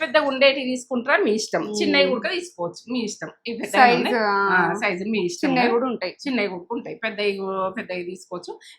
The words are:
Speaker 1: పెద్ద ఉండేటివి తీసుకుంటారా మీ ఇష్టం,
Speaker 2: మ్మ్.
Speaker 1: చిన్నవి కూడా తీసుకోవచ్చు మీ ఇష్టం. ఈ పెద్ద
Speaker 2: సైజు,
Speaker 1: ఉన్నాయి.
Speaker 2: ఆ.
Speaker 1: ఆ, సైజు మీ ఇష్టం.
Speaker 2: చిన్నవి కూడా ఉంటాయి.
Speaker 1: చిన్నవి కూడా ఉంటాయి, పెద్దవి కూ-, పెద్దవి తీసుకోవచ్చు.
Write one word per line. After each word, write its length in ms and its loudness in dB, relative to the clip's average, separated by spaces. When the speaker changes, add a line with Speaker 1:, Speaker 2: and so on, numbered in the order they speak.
Speaker 1:
పెద్ద 180 2
ఉండేటివి 460 4
తీసుకుంటారా 540 0
మీ 120 2
ఇష్టం, 300 0
Speaker 2:
మ్మ్. 220 -2
Speaker 1:
చిన్నవి 240 4
కూడా 220 0
తీసుకోవచ్చు 640 -8
మీ 80 -2
ఇష్టం. 280 -6
ఈ 100 -6
పెద్ద 140 -8
Speaker 2:
సైజు, 240 8
Speaker 1:
ఉన్నాయి. 200 0
Speaker 2:
ఆ. 120 2
Speaker 1:
ఆ, 440 2
సైజు 320 -2
మీ 140 -2
ఇష్టం. 300 -2
Speaker 2:
చిన్నవి 200 4
కూడా 180 2
ఉంటాయి. 300 -6
Speaker 1:
చిన్నవి 200 0
కూడా 220 -10
ఉంటాయి, 340 -8
పెద్దవి 280 -2
కూ-, 380 -2
పెద్దవి 320 -8
తీసుకోవచ్చు. 560 -12